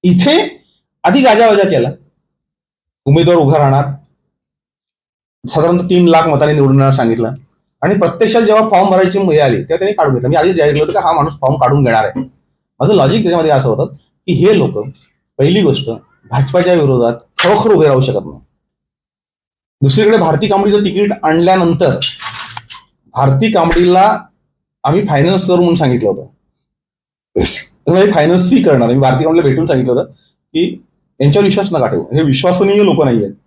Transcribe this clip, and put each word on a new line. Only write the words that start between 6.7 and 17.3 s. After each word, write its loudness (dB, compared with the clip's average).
येणार 2
सांगितलं -2
आणि 0
प्रत्यक्षात 0
जेव्हा 2
फॉर्म 2
भरायची 0
हे 0
आली, 0
तेव्हा -4
त्यांनी -4
काढून -2
घेतलं. -4
मी 0
आधीच 0
जाहीर 2
केलं 0
होतं -2
की -4
हा 0
माणूस -2
फॉर्म 0
काढून 0
घेणार 0
आहे. -8
माझं 2
लॉजिक 2
त्याच्यामध्ये 0
असं 0
होतं -4
की -2
हे 2
लोक, -4
पहिली 2
गोष्ट, -2
भाजपाच्या 0
विरोधात 0